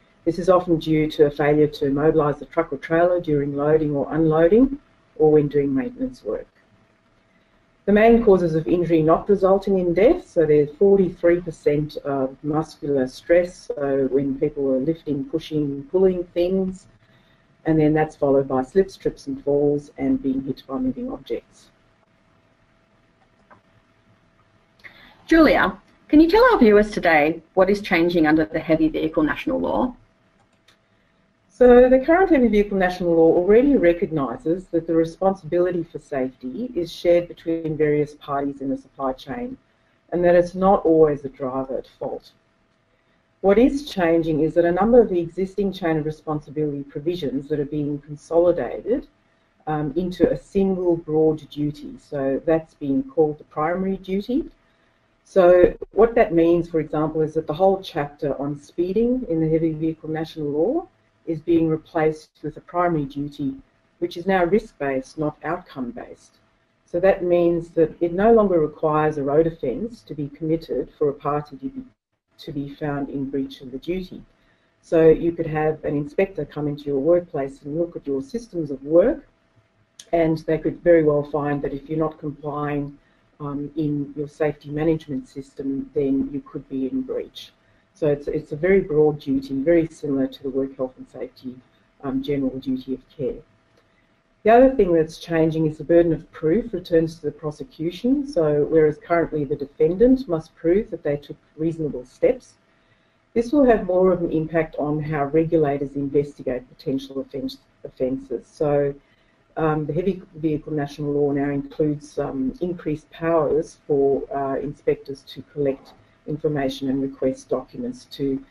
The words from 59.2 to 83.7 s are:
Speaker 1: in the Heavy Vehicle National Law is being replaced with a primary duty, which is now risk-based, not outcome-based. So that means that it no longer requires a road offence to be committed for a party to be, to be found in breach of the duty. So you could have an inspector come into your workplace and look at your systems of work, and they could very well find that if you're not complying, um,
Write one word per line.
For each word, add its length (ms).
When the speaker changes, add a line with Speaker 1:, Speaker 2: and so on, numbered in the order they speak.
Speaker 1:
in 100
the 80
Heavy 240
Vehicle 380
National 380
Law 400
is 140
being 280
replaced 640
with 120
a 40
primary 440
duty, 480
which 180
is 100
now 180
risk-based, 720
not 240
outcome-based. 960
So 160
that 240
means 460
that 300
it 120
no 200
longer 280
requires 580
a 60
road 240
offence 540
to 120
be 140
committed 680
for 120
a 40
party 440
to 100
be, 160
to 140
be 160
found 400
in 200
breach 320
of 120
the 60
duty. 440
So 260
you 240
could 160
have 360
an 120
inspector 480
come 240
into 160
your 160
workplace 600
and 140
look 200
at 100
your 160
systems 480
of 140
work, 420
and 340
they 120
could 220
very 220
well 220
find 380
that 120
if 140
you're 100
not 220
complying, 760
um, 340